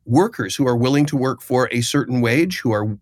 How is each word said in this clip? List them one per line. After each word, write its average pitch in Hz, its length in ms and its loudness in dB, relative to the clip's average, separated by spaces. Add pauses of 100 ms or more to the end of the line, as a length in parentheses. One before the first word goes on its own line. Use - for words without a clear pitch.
workers 123 500 0
who 139 120 0
are 123 100 2
willing 139 300 2
to 147 100 -4
work 131 260 -4
for 127 280 0
a 120 100 -2
certain 127 400 -2
wage, 156 380 0
who 120 120 -2
are, 104 300 -2